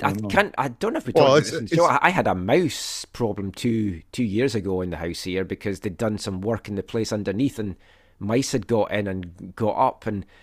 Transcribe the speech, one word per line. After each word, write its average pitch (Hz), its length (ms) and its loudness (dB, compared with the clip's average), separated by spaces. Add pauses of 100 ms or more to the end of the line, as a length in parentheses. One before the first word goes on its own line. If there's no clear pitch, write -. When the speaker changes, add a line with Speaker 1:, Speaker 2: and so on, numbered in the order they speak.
Speaker 1:
I 139 100 0
know. 104 160 -4
Speaker 2:
can't, 196 300 2
I 135 100 0
don't 185 240 -4
know 320 60 -4
if - 80 -8
we - 80 -4
Speaker 1:
Well, 160 100 8
Speaker 2:
talked 135 60 8
about 143 80 8
Speaker 1:
it's, - 120 2
Speaker 2:
this 160 80 -4
in 117 60 -4
the 98 80 -4
Speaker 1:
it's 170 40 2
Speaker 2:
show. 170 100 6
I, 139 160 4
I 170 80 6
had 160 160 2
a 98 80 2
mouse 120 720 0
problem 101 440 -4
two, 104 520 -2 (100)
two 123 120 -2
years 117 300 0
ago 95 280 -2
in 90 80 -4
the 82 80 -4
house 85 240 -6
here 92 220 -2
because 95 360 -6
they'd 92 160 -6
done 107 220 -2
some 95 240 -6
work 107 260 -4
in 104 60 -6
the 95 80 -4
place 110 300 -4
underneath, 104 460 -2
and 101 180 -6 (420)
mice 117 340 0
had 117 140 -2
got 107 260 2
in 101 140 0
and 92 500 -8
got 110 200 0
up, - 300 0
and 101 200 -4 (160)